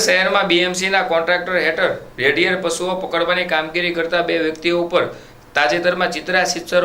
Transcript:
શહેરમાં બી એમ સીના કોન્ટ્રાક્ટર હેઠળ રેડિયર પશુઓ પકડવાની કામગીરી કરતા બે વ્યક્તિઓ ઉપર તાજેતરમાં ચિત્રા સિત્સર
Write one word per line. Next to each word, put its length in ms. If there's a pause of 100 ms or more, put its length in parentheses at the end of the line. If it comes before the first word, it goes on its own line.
શહેરમાં 460
બી 180
એમ 120
સીના 280
કોન્ટ્રાક્ટર 560
હેઠળ 320 (260)
રેડિયર 440
પશુઓ 340
પકડવાની 540
કામગીરી 440
કરતા 240
બે 220
વ્યક્તિઓ 400
ઉપર 180 (560)
તાજેતરમાં 580
ચિત્રા 300
સિત્સર 380